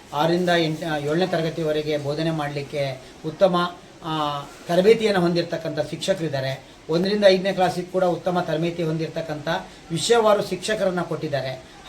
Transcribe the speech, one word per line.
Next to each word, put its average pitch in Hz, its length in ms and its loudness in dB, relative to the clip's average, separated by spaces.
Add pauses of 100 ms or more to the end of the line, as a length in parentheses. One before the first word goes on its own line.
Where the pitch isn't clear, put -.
(140)
ಆರರಿಂದ 170 360 2
ಎಂಟು, 165 440 0
ಆ, 151 40 0
ಏಳನೇ 156 300 0
ತರಗತಿವರೆಗೆ 156 720 -2
ಬೋಧನೆ 151 340 -2
ಮಾಡಲಿಕ್ಕೆ 143 720 -4 (240)
ಉತ್ತಮ, 175 500 2 (300)
ಆ, 151 360 -2 (260)
ತರಬೇತಿಯನ್ನು 202 540 4
ಹೊಂದಿರತಕ್ಕಂಥ 170 580 0 (100)
ಶಿಕ್ಷಕರಿದ್ದಾರೆ. 135 720 -4 (260)
ಒಂದರಿಂದ 196 380 0
ಐದನೇ 190 260 4
ಕ್ಲಾಸಿಗೆ 180 340 0
ಕೂಡ 185 160 0
ಉತ್ತಮ 175 360 0
ತರಬೇತಿ 165 440 -2
ಹೊಂದಿರತಕ್ಕಂಥ 156 640 -4 (440)
ವಿಷಯವಾರು 214 520 4
ಶಿಕ್ಷಕರನ್ನ 185 580 -2
ಕೊಟ್ಟಿದ್ದಾರೆ. 139 600 -4 (260)